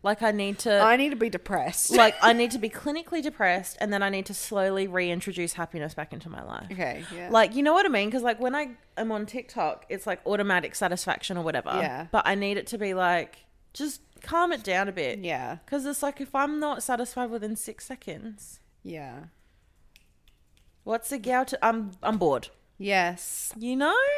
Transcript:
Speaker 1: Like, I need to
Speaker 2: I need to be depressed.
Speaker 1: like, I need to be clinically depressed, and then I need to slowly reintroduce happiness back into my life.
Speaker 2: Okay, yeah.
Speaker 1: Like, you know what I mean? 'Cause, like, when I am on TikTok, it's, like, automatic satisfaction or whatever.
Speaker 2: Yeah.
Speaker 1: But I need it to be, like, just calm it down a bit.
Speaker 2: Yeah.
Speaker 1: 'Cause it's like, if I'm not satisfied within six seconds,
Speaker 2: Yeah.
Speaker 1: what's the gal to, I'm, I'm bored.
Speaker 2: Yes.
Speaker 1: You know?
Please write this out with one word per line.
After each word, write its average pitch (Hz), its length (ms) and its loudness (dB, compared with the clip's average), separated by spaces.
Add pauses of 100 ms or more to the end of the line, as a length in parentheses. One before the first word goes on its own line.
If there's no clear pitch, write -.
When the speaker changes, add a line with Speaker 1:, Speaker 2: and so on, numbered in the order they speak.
Speaker 1:
Like, 208 200 2
I 226 80 4
need 202 300 -2
to 208 200 6
Speaker 2:
I 226 160 8
need 285 140 2
to 277 60 -4
be 226 120 0
depressed. 170 680 -2
Speaker 1:
like, 220 280 10
I 233 100 10
need 240 200 4
to 254 60 -4
be 214 120 -2
clinically 320 520 -6
depressed, 190 600 0
and 208 100 -2
then 202 100 0
I 196 60 2
need 196 180 -2
to 196 80 -10
slowly 196 520 0
reintroduce 175 680 -2
happiness 160 380 -8
back 151 220 -10
into 160 160 -14
my - 120 -12
life. - 300 -12
Speaker 2:
Okay, 165 320 -6 (100)
yeah. 175 160 -10
Speaker 1:
Like, 220 240 6
you 277 80 2
know 302 120 6
what 392 100 6
I 370 60 2
mean? 208 200 2
'Cause, 247 120 -2
like, 233 180 0
when 254 140 -2
I 294 160 -4 (260)
am 226 160 -4
on 208 140 -4
TikTok, 233 640 -6
it's, 190 160 -8
like, 180 200 -4
automatic 202 480 2
satisfaction 180 600 -2
or 170 80 -4
whatever. 131 300 -2
Speaker 2:
Yeah. 156 380 -2
Speaker 1:
But - 140 2
I 190 80 2
need 202 220 -2
it - 120 -6
to 240 100 -8
be, 196 160 -4
like, 180 500 0 (300)
just 285 260 -6 (220)
calm 349 300 2
it 226 120 -4
down 196 240 2
a 196 40 -8
bit. 160 280 -4
Speaker 2:
Yeah. 147 460 -6
Speaker 1:
'Cause 277 180 -4
it's 285 180 -4
like, 285 180 -4
if - 140 -10
I'm 294 260 0
not 294 220 -4
satisfied 247 480 -4
within 220 240 -6
six - 320 -10
seconds, 214 720 -14 (240)
Speaker 2:
Yeah. 147 420 -12 (1600)
Speaker 1:
what's 226 260 -4
the 277 80 -4
gal 254 260 0
to, 262 200 -6
I'm, 226 280 0 (100)
I'm 220 160 0
bored. 147 300 2 (300)
Speaker 2:
Yes. 185 800 -2
Speaker 1:
You 240 180 -4
know? 302 200 4 (220)